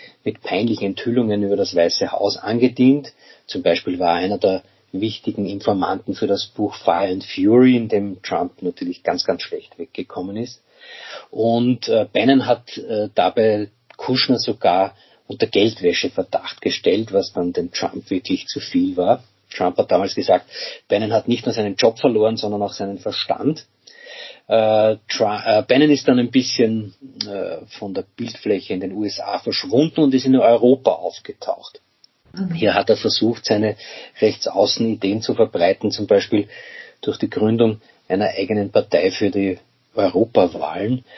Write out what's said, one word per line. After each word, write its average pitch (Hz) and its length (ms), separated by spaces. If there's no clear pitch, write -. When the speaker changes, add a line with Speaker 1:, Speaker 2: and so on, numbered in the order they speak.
Speaker 1:
mit - 180
peinlichen 101 460
Enthüllungen 107 560
über 98 140
das 95 180
Weiße 85 360
Haus - 260
angedient. 127 760
Zum 90 160
Beispiel 87 360
war 87 180
er 90 80
einer 101 120
der 95 260
wichtigen 107 540
Informanten 95 680
für 104 120
das 101 200
Buch - 280
Fire 92 360
and 92 120
Fury, 123 520
in 113 140
dem 101 340
Trump 87 380
natürlich 87 420
ganz, 87 220
ganz 87 180
schlecht - 340
weggekommen 95 600
ist. 123 260
Und, 117 580
äh, 110 240
Bannon 123 360
hat, - 300
äh, 107 360
dabei 104 560
Kushner 127 420
sogar 95 560
unter - 180
Geldwäscheverdacht - 1160
gestellt, 104 520
was 95 200
dann 87 200
dem 90 180
Trump - 380
wirklich - 380
zu - 120
viel 90 380
war. 98 260
Trump 90 260
hat - 140
damals 95 240
gesagt, 92 320
Bannon 107 260
hat 107 140
nicht 120 180
nur 120 80
seinen 101 220
Job 117 240
verloren, 113 380
sondern 104 260
auch 98 100
seinen 98 240
Verstand. - 680
Äh, 110 500
Tru-, 107 380
äh, 107 160
Bannon 143 300
ist - 160
dann 127 100
ein 120 140
bisschen, 110 640
äh, 92 400
von 98 260
der 95 120
Bildfläche 107 580
in 92 60
den 95 140
U 107 120
S - 140
A 101 180
verschwunden 120 640
und 135 140
ist 127 100
in 131 100
Europa 117 560
aufgetaucht. - 880
Speaker 2:
Mhm. 180 200
Speaker 1:
Hier 110 200
hat 101 160
er 104 80
versucht, - 480
seine 107 300
rechtsaußen 104 680
Ideen 107 340
zu 117 140
verbreiten, 95 560
zum 104 160
Beispiel 101 400
durch - 160
die 110 120
Gründung 110 520
einer 98 220
eigenen 101 420
Partei 92 400
für 104 180
die 98 300
Europawahlen. 95 1080